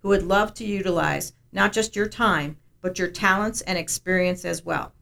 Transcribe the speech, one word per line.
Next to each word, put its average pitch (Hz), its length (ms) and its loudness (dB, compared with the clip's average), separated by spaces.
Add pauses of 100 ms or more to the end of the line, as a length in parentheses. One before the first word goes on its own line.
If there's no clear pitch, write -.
who 196 100 -6
would 185 140 4
love 208 300 2
to 226 120 -8
utilize 175 640 0 (200)
not 202 200 2
just 220 220 -2
your 208 140 -2
time, 160 480 0 (240)
but 180 180 -6
your 185 80 0
talents 202 540 0
and 180 180 -2
experience 180 680 0
as 170 200 -6
well. 165 380 -4